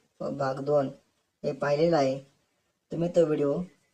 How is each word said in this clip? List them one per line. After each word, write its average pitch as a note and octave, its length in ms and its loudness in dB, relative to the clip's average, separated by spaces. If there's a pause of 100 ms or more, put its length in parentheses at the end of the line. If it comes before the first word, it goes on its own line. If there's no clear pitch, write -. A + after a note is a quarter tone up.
(220)
व C3 100 -6
भाग C#3 340 -4
दोन C#3+ 240 2 (540)
हे D3 100 -2
पाहिलेला D3 440 2
आहे. C3+ 220 0 (720)
तुम्ही E3+ 240 -4
तो E3+ 100 6
व्हिडिओ D3+ 360 0 (320)